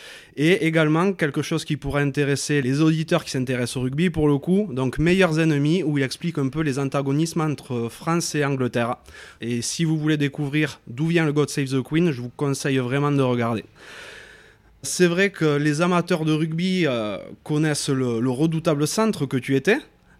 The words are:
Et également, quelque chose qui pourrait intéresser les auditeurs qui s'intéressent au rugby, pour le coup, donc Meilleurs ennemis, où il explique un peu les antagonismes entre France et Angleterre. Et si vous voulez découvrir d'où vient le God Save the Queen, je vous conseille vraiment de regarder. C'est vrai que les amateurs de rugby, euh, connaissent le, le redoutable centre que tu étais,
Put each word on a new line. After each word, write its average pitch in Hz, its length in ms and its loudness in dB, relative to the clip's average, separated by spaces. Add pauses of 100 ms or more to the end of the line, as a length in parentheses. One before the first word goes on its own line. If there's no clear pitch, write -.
(380)
Et 156 280 2
également, 160 460 2
quelque 160 300 -2
chose 156 240 -4
qui 151 100 -2
pourrait 139 280 -2
intéresser 143 580 0
les 135 180 0
auditeurs 160 460 2
qui - 60 -10
s'intéressent 127 460 -2
au 123 40 -4
rugby, 143 300 0
pour 151 180 2
le 143 80 4
coup, 185 340 0
donc 127 280 -2
Meilleurs 170 400 4
ennemis, 160 440 2
où 147 140 0
il 139 60 2
explique 160 340 -4
un 139 100 0
peu 139 140 -4
les 143 180 -2
antagonismes 143 600 0
entre 123 480 -4
France 165 460 -2
et 147 100 2
Angleterre. 123 520 0 (440)
Et 120 200 -4
si - 220 -4
vous 160 140 2
voulez 151 200 0
découvrir 147 720 -2
d'où 127 200 -4
vient 165 180 2
le 147 80 2
God 143 160 2
Save 143 160 -2
the 131 160 0
Queen, 160 300 2
je 120 100 -6
vous 120 80 -8
conseille 139 480 -2
vraiment 135 340 0
de 139 120 4
regarder. 117 420 0 (1160)
C'est - 240 2
vrai 185 240 2
que 151 260 0
les 151 240 0
amateurs 175 420 0
de 156 80 2
rugby, 170 540 0
euh, 110 320 -2 (260)
connaissent 151 460 0
le, 123 320 0
le 131 80 2
redoutable 156 560 0
centre 214 400 0
que 135 100 -2
tu 135 200 0
étais, 196 240 2 (400)